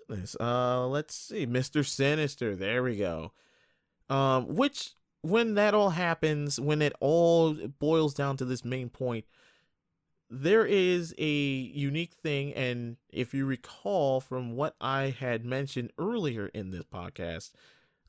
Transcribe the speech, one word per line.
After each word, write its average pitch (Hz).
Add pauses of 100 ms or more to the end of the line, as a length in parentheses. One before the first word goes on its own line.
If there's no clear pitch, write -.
goodness, 98
uh, 123
let's 143
see, -
Mister 127
Sinister, 139
there 104
we 123
go. 85 (800)
Um, 135
which, 190 (320)
when 220
that 208
all 208
happens, 156
when 151
it 147
all 165
boils 151
down 139
to 135
this 123
main 127
point, 120 (1080)
there 175
is 180
a -
unique 143
thing, 143
and 120 (140)
if -
you 135
recall 135
from 127
what 143
I 135
had 120
mentioned 131
earlier 151
in 95
this 87
podcast, 87 (560)